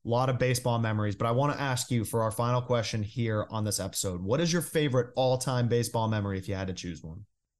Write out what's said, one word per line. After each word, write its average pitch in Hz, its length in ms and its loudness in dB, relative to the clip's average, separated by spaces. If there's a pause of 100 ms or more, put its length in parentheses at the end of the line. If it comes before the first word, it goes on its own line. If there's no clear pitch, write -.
a - 40 -8
lot 127 200 2
of 127 80 2
baseball 123 400 2
memories, 107 380 0
but 113 120 -2
I 117 40 2
wanna 139 220 2
ask 131 360 -2
you 117 160 2
for 113 160 0
our 113 100 0
final 120 300 0
question 117 400 0
here 110 480 -2
on 110 140 -2
this 104 160 0
episode. 92 420 -4
What 107 200 2
is 170 120 0
your 175 80 2
favorite 139 540 0
all-time 127 520 2
baseball 117 400 2
memory 101 300 0
if 92 100 -8
you 98 60 -2
had 95 140 -4
to 92 60 -2
choose 87 300 -10
one? 87 220 -12 (340)